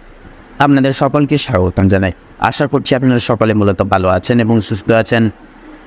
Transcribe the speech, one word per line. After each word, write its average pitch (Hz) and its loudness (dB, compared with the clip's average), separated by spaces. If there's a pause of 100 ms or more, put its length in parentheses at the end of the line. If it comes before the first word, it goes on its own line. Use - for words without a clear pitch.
(580)
আপনাদের 139 2
সকলকে 147 0
স্বাগতম 95 0
জানাই। 95 0 (280)
আশা 117 -2
করছি 131 -2
আপনারা 127 2
সকলে 110 0
মূলত 101 0 (100)
ভালো 92 0
আছেন 95 0
এবং 113 2
সুস্থ 101 -6
আছেন। 113 0 (640)